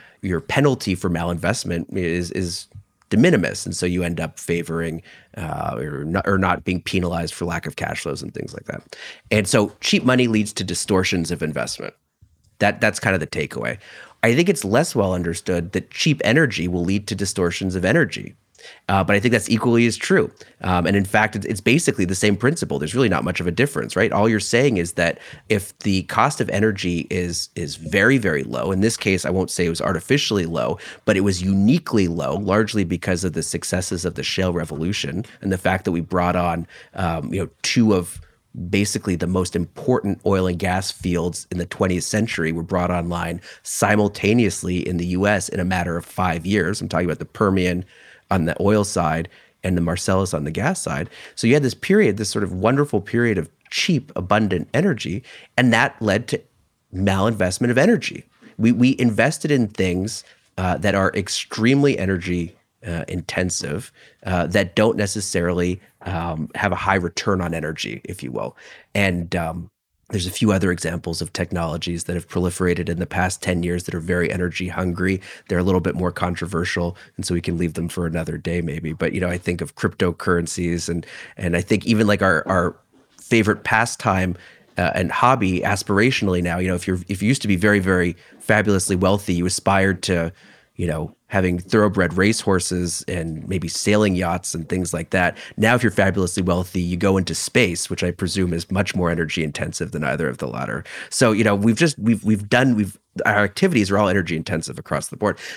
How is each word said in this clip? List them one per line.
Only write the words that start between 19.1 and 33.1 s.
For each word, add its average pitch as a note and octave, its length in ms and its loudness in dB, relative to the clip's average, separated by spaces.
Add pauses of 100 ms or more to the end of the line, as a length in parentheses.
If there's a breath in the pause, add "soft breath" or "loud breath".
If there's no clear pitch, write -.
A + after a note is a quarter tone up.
I G2+ 60 4
think A2+ 140 2
that's A2 160 0
equally A#2 380 4
as A2 100 -2
true. F3+ 340 0 (300 loud breath)
Um, F2+ 260 2
and G2 80 4
in G2 80 4
fact, G#2+ 320 2
it's, G2+ 100 -4
it's G#2+ 140 -4
basically B2+ 460 2
the F#2 100 0
same G#2 220 2
principle. G2+ 420 0
There's D#2 160 -4
really B2 140 4
not D#2 160 0
much F2 160 -2
of F2 60 -4
a F2+ 40 2
difference, - 460 -2
right? A2 160 4
All G#2 160 4
you're A2 100 2 (160)
saying B2+ 220 4
is F2 160 -2
that E2+ 260 0 (300 loud breath)
if G#2 300 -2
the F#2+ 240 0
cost A#2+ 360 2
of - 100 -2
energy F#2 600 0
is, F2 460 -4
is D#2 200 -8
very, G2 420 4
very E2+ 260 0
low, A#1+ 280 -4
in F#2+ 80 0
this A2+ 160 2
case, F#2+ 300 0
I - 60 0
won't F#2 200 0
say F2+ 140 -2
it E2+ 40 0
was E2 120 -4
artificially G2 640 0
low, E2 320 -2 (260 loud breath)
but G#2 140 2
it F#2 80 2
was F2+ 180 0
uniquely G2 640 4
low, D#2 300 -2
largely G#2 480 2
because F2+ 400 -2